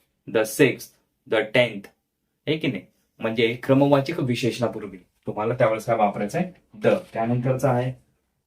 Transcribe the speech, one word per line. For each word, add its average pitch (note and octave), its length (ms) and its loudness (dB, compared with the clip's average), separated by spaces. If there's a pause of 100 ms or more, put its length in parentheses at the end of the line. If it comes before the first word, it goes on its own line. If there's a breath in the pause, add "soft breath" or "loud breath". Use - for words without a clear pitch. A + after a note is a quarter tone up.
(300)
the A2 120 2
sixth, A2+ 440 2 (440)
the A2 100 2
tenth, G#2+ 480 0 (580)
हे D#3 100 0
की D#3+ 120 -4
नाही? A#2 140 -6 (360)
म्हणजे A2+ 440 0
क्रमवाचक C#3 580 4
विशेषणापूर्वी A2 760 -4
तुम्हाला G#2+ 580 -6
त्यावेळेस A2 300 0
काय A#2 120 0
वापरायचंय? G#2 560 0 (320)
The. A2 100 6 (180)
त्यानंतरचं B2 560 0
आहे B2+ 240 0 (540)